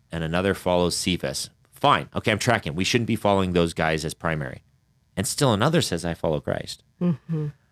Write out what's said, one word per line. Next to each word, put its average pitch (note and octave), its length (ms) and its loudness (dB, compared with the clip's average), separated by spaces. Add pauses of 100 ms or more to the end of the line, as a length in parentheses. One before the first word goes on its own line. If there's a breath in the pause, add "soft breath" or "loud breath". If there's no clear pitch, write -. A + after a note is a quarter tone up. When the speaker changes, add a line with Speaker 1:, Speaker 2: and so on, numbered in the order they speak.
(120)
Speaker 1:
and E2 120 -6
another F2+ 300 0
follows F2 420 2
Cephas. - 540 -2 (220)
Fine. A#2+ 440 0
Okay, G2 160 0
I'm G#2 80 2
tracking. G2 360 0
We F#2 80 -2
shouldn't A#2 240 0
be A#2 80 0
following F#2+ 380 2
those E2+ 200 4
guys D#2+ 320 0
as D#2 80 -6
primary. D2+ 500 -6 (540)
And - 80 -2
still C3 280 2
another C#3 280 2
says, F2 240 -2
"I E2+ 80 -2
follow D#2+ 260 -2
Christ." - 440 -6 (180)
Speaker 2:
Mm-hmm. D#3+ 460 -2 (240)